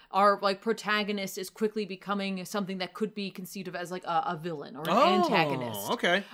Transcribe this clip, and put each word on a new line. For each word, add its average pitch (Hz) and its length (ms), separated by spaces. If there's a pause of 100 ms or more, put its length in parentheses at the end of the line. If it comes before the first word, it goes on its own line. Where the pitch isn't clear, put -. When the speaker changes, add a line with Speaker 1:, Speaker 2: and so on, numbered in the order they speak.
(120)
Speaker 1:
our, 202 300
like, 196 200
protagonist 208 760
is 190 120
quickly 214 360
becoming 196 600
something 190 340
that 180 140
could 214 200
be 202 180
conceived 185 360
of 180 80
as, 175 160
like, 180 140
a, 160 220
a 170 140
villain 151 340
or 139 80
an 160 60
Speaker 2:
Oh, 320 340
Speaker 1:
antagonist. 131 680
Speaker 2:
okay. 202 320 (100)